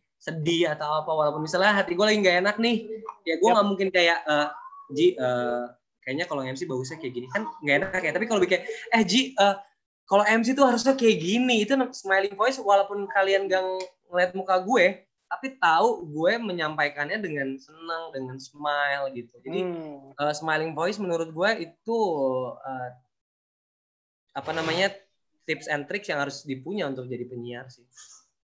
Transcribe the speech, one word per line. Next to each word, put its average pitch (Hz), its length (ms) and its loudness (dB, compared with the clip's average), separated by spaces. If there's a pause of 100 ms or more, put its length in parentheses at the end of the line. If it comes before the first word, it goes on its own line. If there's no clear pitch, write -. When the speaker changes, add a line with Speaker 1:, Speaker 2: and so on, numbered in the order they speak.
(200)
Speaker 1:
sedih 160 560 0
atau 151 240 -4
apa. 156 80 -6
Walaupun 156 400 0
misalnya 190 240 4
hati 180 240 0
gue 196 80 4
lagi 214 160 4
nggak 180 240 4
enak 208 160 0
nih, 233 160 2 (480)
ya 165 160 -2
gue 202 80 6
Speaker 2:
Yap. 240 80 6
Speaker 1:
nggak 208 160 6
mungkin 190 160 -2
kayak, 170 380 4
eh, 147 220 2 (440)
"Ji, 151 140 4 (100)
eh, 123 480 -2 (400)
kayaknya 143 240 -4
kalau 143 160 -4
M 131 140 -6
C 175 100 -6
bagusnya 135 320 -6
kayak 127 160 -8
gini." 120 160 -8
Kan 110 160 -4 (160)
nggak 143 160 2
enak 185 240 -4
ya. 151 80 -2
Tapi 196 160 -2
kalau 214 140 2
bikin, 175 180 2 (320)
"Eh, 226 140 4
Ji, 262 260 2
eh, 196 240 4 (500)
kalau 202 160 6
M 220 240 4
C 262 80 2
tuh 277 120 6
harusnya 247 280 4
kayak 226 240 4
gini." 220 480 2
Itu 277 80 2 (160)
smiling 196 480 0
voice, 262 240 2
walaupun 202 480 2
kalian 196 400 2
nggak 185 120 2
ng-, 185 260 -4 (220)
ngeliat 180 280 2
muka 185 240 2
gue, 196 400 4 (240)
tapi 262 320 -8
tahu 175 480 4
gue 165 320 2
menyampaikannya 156 800 -4
dengan 143 400 -6
senang, 165 560 -10
dengan 131 240 -8
smile 143 720 -2
gitu. 120 320 -12
Jadi, 185 200 -6
Speaker 2:
Hmm. 156 520 -8
Speaker 1:
eh, 147 200 -2
smiling 156 400 -2
voice 180 280 -2
menurut 165 320 -2
gue 180 160 2 (160)
itu, 226 320 -6 (640)
eh, 127 280 -10 (1500)
apa 135 160 -8
namanya, 165 400 0 (520)
tips 156 200 -6
and 147 200 -4
tricks 202 200 -8
yang 147 160 -4
harus 139 240 -6
dipunya 147 400 -6
untuk 131 240 -8
jadi 120 160 -8
penyiar 120 440 -12
sih. 120 160 -20 (600)